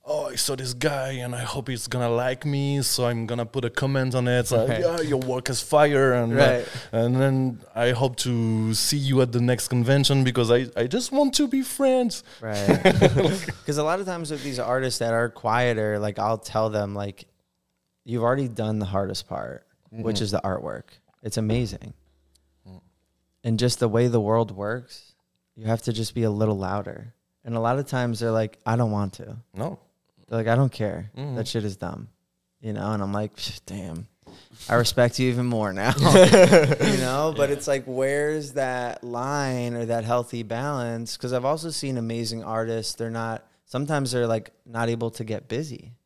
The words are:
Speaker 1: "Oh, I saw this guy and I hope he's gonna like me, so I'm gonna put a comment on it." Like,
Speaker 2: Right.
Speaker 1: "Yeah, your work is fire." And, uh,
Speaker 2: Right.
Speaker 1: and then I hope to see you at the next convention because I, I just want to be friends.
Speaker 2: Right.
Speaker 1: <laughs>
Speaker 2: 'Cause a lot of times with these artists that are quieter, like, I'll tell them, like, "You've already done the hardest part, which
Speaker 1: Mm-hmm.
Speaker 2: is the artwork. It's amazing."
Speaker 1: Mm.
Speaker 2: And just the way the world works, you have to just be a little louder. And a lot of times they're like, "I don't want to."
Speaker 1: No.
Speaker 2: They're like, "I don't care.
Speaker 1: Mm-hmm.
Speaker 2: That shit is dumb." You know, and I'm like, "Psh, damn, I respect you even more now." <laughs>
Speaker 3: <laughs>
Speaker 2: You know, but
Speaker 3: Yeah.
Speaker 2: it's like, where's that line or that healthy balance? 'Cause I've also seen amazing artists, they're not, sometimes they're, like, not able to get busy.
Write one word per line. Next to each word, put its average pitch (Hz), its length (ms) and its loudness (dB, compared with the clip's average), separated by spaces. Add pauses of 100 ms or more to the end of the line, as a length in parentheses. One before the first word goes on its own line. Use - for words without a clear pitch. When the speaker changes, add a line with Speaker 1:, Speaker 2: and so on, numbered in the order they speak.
Speaker 1:
"Oh, 147 220 -4
I 127 80 -10
saw 135 220 -4
this 127 180 -8
guy 135 380 -4
and 123 220 -8
I 120 100 -8
hope 123 240 -8
he's 123 180 -6
gonna 123 240 -2
like 123 340 -2
me, 139 380 -2
so 123 240 0
I'm 117 180 -2
gonna 117 220 -4
put 123 180 -6
a 117 60 -4
comment 135 440 0
on 123 140 2
it." 123 220 2
Like, 120 180 4
Speaker 2:
Right. 113 120 0
Speaker 1:
"Yeah, 170 200 0
your 143 200 0
work 127 280 -4
is 123 140 -2
fire." 143 500 4
And, 117 220 2
uh, - 20 2
Speaker 2:
Right. 131 300 4 (260)
Speaker 1:
and 120 240 2
then 131 440 2 (140)
I 120 180 2
hope 123 240 0
to 113 580 0
see 147 240 0
you 135 240 4
at 123 100 2
the 120 80 2
next 123 280 0
convention 135 540 4
because 120 280 2
I, 123 160 4 (100)
I 117 100 0
just 240 260 -4
want 269 240 2
to 285 120 2
be 269 140 0
friends. 254 600 0 (200)
Speaker 2:
Right. 107 400 2
Speaker 1:
<laughs> 180 840 4
Speaker 2:
'Cause 147 140 -2
a 151 60 0
lot 170 160 0
of 202 60 -6
times 170 240 -6
with 143 120 -8
these 131 160 -6
artists 123 400 0
that 117 160 0
are 117 160 2
quieter, 110 680 0
like, 104 200 -4
I'll 110 180 0
tell 110 320 -2
them, 104 260 -2
like, 101 300 -10 (800)
"You've 117 180 -4
already 127 260 2
done 110 320 -2
the 98 60 -2
hardest 98 420 -4
part, 62 380 -10 (240)
which 110 260 -4
Speaker 1:
Mm-hmm. 110 80 -2
Speaker 2:
is 98 80 -4
the 101 120 0
artwork. - 540 -6 (240)
It's 117 160 -6
amazing." 110 560 -2 (760)
Speaker 1:
Mm. 92 120 -20 (640)
Speaker 2:
And 117 140 0
just 120 200 0
the 120 100 0
way 117 200 2
the 117 120 2
world 107 300 2
works, 107 640 -10 (400)
you 110 120 -10
have 113 160 0
to 120 100 -4
just 110 220 -6
be 117 100 -2
a 110 60 2
little 104 260 0
louder. 101 580 -8 (300)
And 117 120 -8
a 113 40 -2
lot 120 180 2
of 139 80 -4
times 120 340 -2
they're 117 100 0
like, 110 340 -2
"I 113 120 0
don't 117 140 2
want 104 240 -2
to." - 220 -16 (180)
Speaker 1:
No. 143 240 -8 (500)
Speaker 2:
They're 113 100 -4
like, 110 100 -2
"I 117 80 4
don't 131 160 2
care. 98 440 -6
Speaker 1:
Mm-hmm. 131 200 -8
Speaker 2:
That 220 120 -4
shit 110 160 -4
is 98 120 -6
dumb." - 320 -10 (520)
You 110 120 -8
know, 104 200 -4
and 104 100 -4
I'm 98 100 -4
like, 104 240 -6
"Psh, - 300 -10
damn, 92 400 -12 (600)
I - 80 2
respect 120 420 2
you 127 100 2
even 123 180 0
more 107 260 0
now." 98 240 0
<laughs> - 0 -
Speaker 3:
<laughs> 170 960 8
Speaker 2:
You 131 60 2
know, 139 380 0
but 139 140 4
Speaker 3:
Yeah. 143 60 0
Speaker 2:
it's 139 100 -8
like, 135 200 0
where's 139 680 -2
that 127 500 -4
line 123 720 -4
or 117 120 -4
that 117 180 -2
healthy 120 400 -2
balance? 117 720 -6
'Cause 123 160 -6
I've 123 120 -2
also 160 260 -2
seen 135 280 -6
amazing 113 460 -6
artists, 113 500 -4
they're 117 160 -6
not, 113 340 -8 (220)
sometimes 139 460 -4
they're, 120 160 0
like, 113 240 -4 (120)
not 117 240 -4
able 117 240 -4
to 113 120 -10
get 107 240 -8
busy. 127 440 -8 (140)